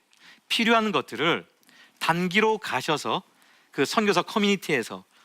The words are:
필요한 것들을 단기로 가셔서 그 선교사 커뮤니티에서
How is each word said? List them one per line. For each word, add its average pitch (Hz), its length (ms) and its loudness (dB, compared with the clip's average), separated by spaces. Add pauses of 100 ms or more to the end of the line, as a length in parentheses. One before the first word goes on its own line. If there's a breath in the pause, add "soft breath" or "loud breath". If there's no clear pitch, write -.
(500 loud breath)
필요한 220 420 2
것들을 123 560 -2 (520 soft breath)
단기로 185 580 0
가셔서 135 680 -4 (480 soft breath)
그 147 140 0
선교사 196 380 2
커뮤니티에서 170 840 -2 (200 soft breath)